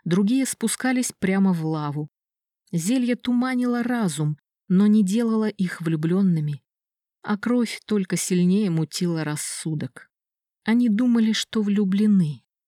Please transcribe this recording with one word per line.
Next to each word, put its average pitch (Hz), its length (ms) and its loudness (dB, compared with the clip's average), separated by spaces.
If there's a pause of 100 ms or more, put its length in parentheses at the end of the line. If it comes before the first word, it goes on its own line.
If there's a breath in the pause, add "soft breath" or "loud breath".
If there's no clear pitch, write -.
другие 208 420 0
спускались 254 720 -4
прямо 190 360 2
в 160 120 -4
лаву. 151 440 -6 (640)
Зелье 240 420 0
туманило 247 680 0
разум, 160 540 -2 (300)
но 190 180 4
не 214 160 6
делало 220 460 2
их 185 320 -4
влюбленными. 165 840 0 (680)
А 208 120 -2
кровь 240 480 -2
только 196 300 -2
сильнее 185 520 2
мутила 165 540 -2
рассудок. 151 880 -8 (520)
Они 240 260 2
думали, 226 420 2
что 214 320 -2
влюблены, 196 800 2 (240)